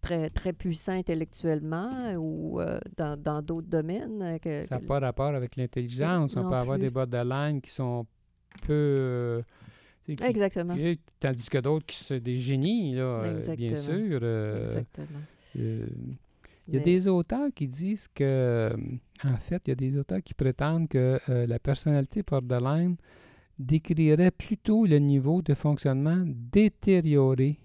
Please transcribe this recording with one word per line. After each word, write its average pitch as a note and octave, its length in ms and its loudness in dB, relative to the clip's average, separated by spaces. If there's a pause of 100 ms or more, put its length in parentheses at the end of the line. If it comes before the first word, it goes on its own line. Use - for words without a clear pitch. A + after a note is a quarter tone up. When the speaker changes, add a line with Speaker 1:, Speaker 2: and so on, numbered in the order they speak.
Speaker 1:
très, E3 300 -2
très F#3+ 220 -4
puissants E3+ 460 -4
intellectuellement E3+ 1160 -4
ou, D#3+ 440 -6
euh, - 200 -4 (160)
dans, D3 240 -4
dans D3+ 220 -4
d'autres E3 260 -6
domaines, F#3+ 540 -2
euh, E3 160 -4
que, D3+ 280 -6
Speaker 2:
Ça C3 100 -6
n'a B2 40 -4
Speaker 1:
que - 60 -12
Speaker 2:
pas C3+ 120 0
rapport C3+ 360 -2
avec B2 220 -4
l'intelligence. C3 800 -2
On B2 60 0
Speaker 1:
Non - 80 -2
Speaker 2:
peut C3+ 60 0
avoir B2+ 220 0
Speaker 1:
plus. C3 80 0
Speaker 2:
des C3 40 0
borderline C3 720 -2
qui - 100 -20
sont A#2+ 360 -4 (560)
peu, D3+ 100 0
euh, B2+ 680 0 (640)
tu D#3 80 -8
sais, D3 40 -6
qui, - 80 -8
Speaker 1:
Exactement. F#3+ 520 0
Speaker 2:
qui, E3 240 0 (180)
tandis B2+ 300 -2
que C#3 100 0
d'autres D3 280 0
qui - 100 -10
sont - 220 -6
des B2 180 -4
génies, C#3 580 0
là, B2+ 80 -2
euh, A#2+ 200 -2 (340)
bien A#2 120 -4
Speaker 1:
Exactement. A2+ 120 -2
Speaker 2:
sûr, D3+ 420 -2
euh, A2 440 -2
Speaker 1:
Exactement. A2+ 400 -6 (520)
Speaker 2:
euh, A2+ 280 -4 (840)
il D#3+ 60 -6
y - 20 2
a C3 40 2
Speaker 1:
Mais C#3+ 40 -2
Speaker 2:
des F3+ 240 6
auteurs A3 460 2
qui C#3 140 -4
disent F3+ 400 -6
que, - 160 -2
euh, A#2+ 520 2 (480)
en C3 120 2
fait, - 300 -4
il C#3+ 40 0
y - 20 2
a - 20 2
des C3 240 -2
auteurs F3+ 240 -4
qui - 120 -14
prétendent D3+ 540 0
que, C3 300 4 (100)
euh, B2 180 2
la A#2 120 0
personnalité C#3+ 640 0
borderline C3+ 720 0 (640)
décrirait D#3 720 4
plutôt A3 560 2
le D3+ 120 8
niveau C#3+ 440 4
de D#3 120 2
fonctionnement D3 720 2
détérioré C#3+ 1400 4